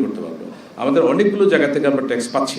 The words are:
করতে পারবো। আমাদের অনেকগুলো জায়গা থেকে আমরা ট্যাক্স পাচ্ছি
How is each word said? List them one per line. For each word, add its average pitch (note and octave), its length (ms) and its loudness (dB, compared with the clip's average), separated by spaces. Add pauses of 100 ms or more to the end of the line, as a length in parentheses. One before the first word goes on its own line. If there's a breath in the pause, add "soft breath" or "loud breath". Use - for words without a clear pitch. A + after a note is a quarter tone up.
করতে G#2 200 -6
পারবো। - 200 -12 (380 loud breath)
আমাদের C#3 200 2 (100)
অনেকগুলো G3+ 400 2
জায়গা D3 220 4
থেকে C#3+ 180 0
আমরা A#2+ 180 0
ট্যাক্স A#2+ 240 -2
পাচ্ছি C3 240 -2